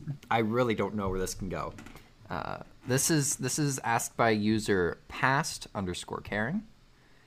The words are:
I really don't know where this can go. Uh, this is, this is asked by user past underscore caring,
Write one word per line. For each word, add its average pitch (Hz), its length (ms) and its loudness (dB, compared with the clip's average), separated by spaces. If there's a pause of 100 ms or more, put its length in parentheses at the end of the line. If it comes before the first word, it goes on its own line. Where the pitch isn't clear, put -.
(280)
I 117 100 4
really 117 360 2
don't 101 200 -2
know 101 140 0
where 92 100 0
this 92 140 -2
can 95 160 -6
go. 80 240 -6 (560)
Uh, 76 300 -6 (280)
this 127 220 2
is, 151 280 2
this 131 200 -4
is 143 260 0
asked 117 340 0
by 117 140 6
user 107 640 2 (100)
past - 640 0
underscore 90 480 -6
caring, 117 420 -2 (640)